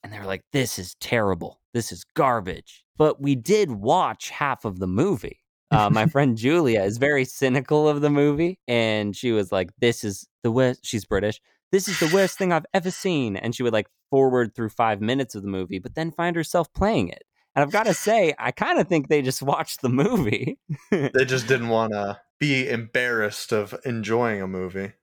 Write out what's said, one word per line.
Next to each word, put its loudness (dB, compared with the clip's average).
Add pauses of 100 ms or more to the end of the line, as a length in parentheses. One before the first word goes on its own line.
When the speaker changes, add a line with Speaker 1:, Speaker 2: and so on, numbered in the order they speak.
Speaker 1:
and -16
they -14
were -14
like, -8 (100)
"This -2
is -12
terrible. -2 (120)
This -4
is -16 (100)
garbage." -2 (120)
But 2
we 2
did 2
watch 0
half -4
of -6
the -4
movie. -2 (320)
Uh, 4
my 2
Speaker 2:
<laughs> -2
Speaker 1:
friend 2
Julia 2
is -2
very 2
cynical 0
of 2
the 4
movie, 2 (100)
and 0
she 0
was 0
like, 0 (100)
"This 2
is -6 (160)
the 2
worst." 0
She's -4
British. -2 (320)
"This 2
is -4
the 2
worst 2
thing 0
I've -2
ever 0
seen." -2
And -4
she -6
would, 2
like, 0 (240)
forward 4
through -4
five 0
minutes -2
of -10
the -8
movie, -6
but -14
then -6
find -2
herself -2
playing 0
it. -14 (320)
And 2
I've 0
gotta 2
say, 2
I -2
kinda 0
think 0
they 4
just -4
watched -4
the 0
movie. 0 (160)
<laughs> -10
Speaker 2:
They 2
just -2
didn't 0
wanna -2 (200)
be 0
embarrassed -2
of -2 (120)
enjoying -2
a -6
movie. -8 (100)